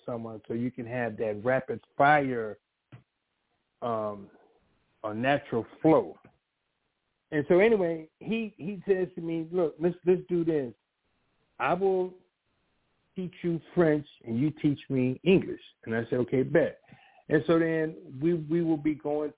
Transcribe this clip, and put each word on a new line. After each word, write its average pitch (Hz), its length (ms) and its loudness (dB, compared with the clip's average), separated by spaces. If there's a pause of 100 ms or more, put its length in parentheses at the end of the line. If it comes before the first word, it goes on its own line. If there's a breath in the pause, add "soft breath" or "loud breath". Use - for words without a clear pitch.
someone, 113 420 -10
so 123 60 -6
you 120 160 -4
can 123 160 -10
have 117 320 -6
that 107 260 -4
rapid 127 380 -2 (160)
fire, 131 640 2 (1200)
um, 107 460 -4 (760)
or 107 120 -6
natural 127 500 -2 (160)
flow. 147 360 4 (1120)
And 147 180 0
so 180 100 6
anyway, 180 480 2 (120)
he, 220 380 -4
he 185 300 -10
says 185 280 0
to 170 60 -10
me, 165 300 -6
"Look, 175 280 -2
let's, 170 160 0 (100)
let's 175 240 2
do 175 140 0
this. 147 300 -2 (840)
I 135 140 0
will 185 400 0 (1000)
teach 180 180 -8 (100)
you 170 180 -2 (140)
French 151 300 4 (200)
and 113 140 -2
you 151 120 2 (100)
teach 143 180 2 (100)
me 127 340 0
English." 170 380 2 (240)
And 113 100 -4
I 117 140 0
said, 127 100 0
"Okay, 127 240 0
bet." 139 360 0 (500 soft breath)
And 151 180 2
so 170 120 4
then 160 360 0 (260)
we, 170 120 2
we 160 280 0
will 160 160 2
be 151 180 -2
going 147 420 -4